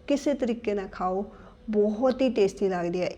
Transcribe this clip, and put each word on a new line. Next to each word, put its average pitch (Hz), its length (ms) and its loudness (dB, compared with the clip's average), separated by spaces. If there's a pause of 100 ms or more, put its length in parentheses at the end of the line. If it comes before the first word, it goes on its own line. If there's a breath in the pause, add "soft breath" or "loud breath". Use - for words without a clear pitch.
ਕਿਸੇ 285 260 2
ਤਰੀਕੇ 233 400 -2
ਨਾਲ 196 140 -4
ਖਾਓ, 185 440 -4 (380 loud breath)
ਬਹੁਤ 214 520 2
ਹੀ 262 80 4
ਟੇਸਟੀ 202 400 2
ਲੱਗਦੀ 175 320 -2
ਹੈ। 170 160 -2